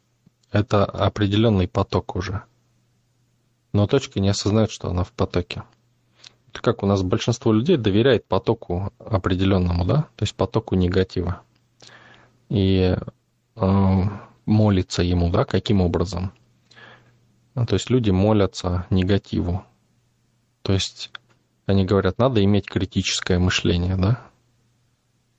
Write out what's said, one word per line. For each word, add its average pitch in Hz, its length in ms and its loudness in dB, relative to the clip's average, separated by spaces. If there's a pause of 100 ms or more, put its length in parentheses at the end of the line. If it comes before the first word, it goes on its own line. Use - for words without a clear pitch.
(520)
Это 104 320 2
определенный 101 840 0
поток - 480 -4
уже. 95 260 -6 (1300)
Но 104 120 4
точка - 340 -2
не 98 100 2
осознает, 104 400 0
что - 200 -8
она 90 140 -2
в - 80 -10
потоке. - 500 -4 (920)
Это - 100 -14
как 117 200 0
у 101 40 -2
нас 98 160 2
большинство 110 500 -2
людей 135 240 2
доверяет 110 500 2
потоку 95 720 -4
определенному, 90 840 0
да? 123 180 0 (140)
То - 80 -4
есть - 100 -6
потоку - 400 -4
негатива. 90 680 -2 (1080)
И, 95 480 2 (600)
э, 95 460 2 (440)
молится 107 560 2
ему, 87 280 0
да, 104 140 0
каким 98 360 0
образом? 90 520 -2 (1200)
Ну, 120 120 -2
то - 80 -2
есть - 160 -4
люди 117 200 2
молятся 92 800 0
негативу. 92 720 -2 (1000)
То 101 100 -2
есть - 380 -6 (560)
они 98 180 2
говорят, 95 340 0
надо 117 260 2
иметь 101 240 2
критическое - 720 -2
мышление, 90 580 0
да? 95 240 0 (1200)